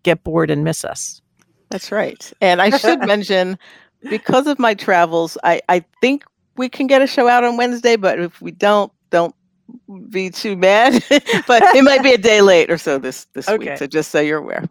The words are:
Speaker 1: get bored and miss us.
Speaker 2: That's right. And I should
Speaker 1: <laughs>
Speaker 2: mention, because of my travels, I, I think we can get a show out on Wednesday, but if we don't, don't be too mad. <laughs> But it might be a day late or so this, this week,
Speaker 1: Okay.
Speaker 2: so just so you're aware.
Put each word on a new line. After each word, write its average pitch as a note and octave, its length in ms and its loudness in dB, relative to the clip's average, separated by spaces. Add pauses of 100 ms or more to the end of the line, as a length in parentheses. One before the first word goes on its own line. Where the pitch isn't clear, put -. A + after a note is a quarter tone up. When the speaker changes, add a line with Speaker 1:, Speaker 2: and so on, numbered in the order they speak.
Speaker 1:
get E3 220 -2
bored E3 260 -2
and D3 140 -2
miss D#3+ 200 -4
us. - 380 -14 (480)
Speaker 2:
That's - 220 -10
right. D3 500 -8
And F3+ 180 2
I G3+ 160 2
should C4+ 260 0
Speaker 1:
<laughs> G3+ 40 -4
Speaker 2:
mention, F#3+ 540 -2 (500)
because C#4 380 -2
of C#4+ 100 -2
my A#3 160 0
travels, E3+ 680 0
I, E3+ 260 0
I F3+ 160 0 (160)
think C#4 220 0 (320)
we B3+ 140 -6
can C4 180 -6
get C4+ 160 4
a C#4 40 0
show B3+ 200 0
out A#3+ 160 2
on A#3+ 120 -2
Wednesday, A#3+ 420 0
but F#3+ 220 -2
if F3 220 -10
we E3+ 80 -12
don't, G3+ 420 0 (200)
don't E3+ 240 0 (760)
be F#3+ 220 -8
too G3+ 260 -8
mad. A3 500 2
<laughs> - 20 -20 (360)
But A#3+ 160 4 (140)
it C4+ 80 8
might C4+ 180 4
be C4 120 4
a A#3+ 40 4
day G#3+ 240 2
late F#3+ 300 4
or E3 80 -2
so D3 180 -4
this, C3 280 -10 (100)
this C3+ 120 -10
week, G#3+ 140 -2
Speaker 1:
Okay. D#3+ 140 -10
Speaker 2:
so C#3 100 -8
just D3+ 240 -6
so D#3 120 -2
you're D3+ 180 -2
aware. - 320 -10